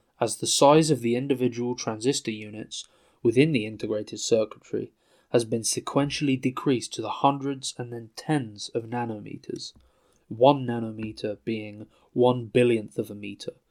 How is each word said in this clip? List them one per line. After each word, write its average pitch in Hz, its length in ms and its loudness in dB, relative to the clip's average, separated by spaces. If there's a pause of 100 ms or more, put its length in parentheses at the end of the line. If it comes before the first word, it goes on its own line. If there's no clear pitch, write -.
(200)
as 113 160 0
the - 100 -8
size 151 460 6
of 123 80 2
the 117 160 0
individual 123 580 0
transistor 120 580 -2
units 107 540 -12 (380)
within 131 300 6
the 107 120 0
integrated 107 540 -6
circuitry - 720 -2 (400)
has 117 140 2
been 113 160 -2
sequentially 139 760 0
decreased 131 560 0
to 117 60 -8
the 107 220 -4
hundreds 139 540 0
and 120 160 -10
then 113 240 -12
tens 117 580 -4
of 113 140 -6
nanometers, 113 840 -8 (560)
one 127 400 4
nanometer 110 800 -6
being 107 400 -6 (260)
one 123 360 4
billionth 117 500 2
of 110 120 -4
a 104 60 -12
meter, 101 380 -12 (180)